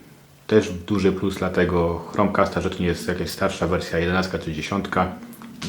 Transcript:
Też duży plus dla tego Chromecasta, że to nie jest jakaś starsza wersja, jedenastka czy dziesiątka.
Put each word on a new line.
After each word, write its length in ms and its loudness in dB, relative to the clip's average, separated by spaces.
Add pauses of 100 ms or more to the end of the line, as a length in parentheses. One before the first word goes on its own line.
(480)
Też 240 4
duży 400 2
plus 260 -2
dla 120 -2
tego 500 2
Chromecasta, 640 2
że 80 -2
to 100 -6
nie 60 0
jest 220 0
jakaś 220 -2
starsza 380 -2
wersja, 320 0
jedenastka 400 0
czy 140 -6
dziesiątka. 580 0 (580)